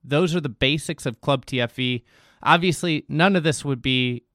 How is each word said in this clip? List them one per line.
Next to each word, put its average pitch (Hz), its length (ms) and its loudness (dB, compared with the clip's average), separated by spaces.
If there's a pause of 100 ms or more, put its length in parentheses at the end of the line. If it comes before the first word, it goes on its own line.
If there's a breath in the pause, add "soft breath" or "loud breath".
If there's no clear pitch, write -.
Those 156 320 0
are 175 40 0
the 143 80 -6
basics 143 560 -2
of 120 160 -6
Club 139 240 -2
T 127 160 -4
F 120 200 -4
E. 123 240 -2 (360 soft breath)
Obviously, 165 680 2
none 175 260 2
of 175 80 2
this 147 220 -2
would 135 180 -4
be 127 400 0 (120)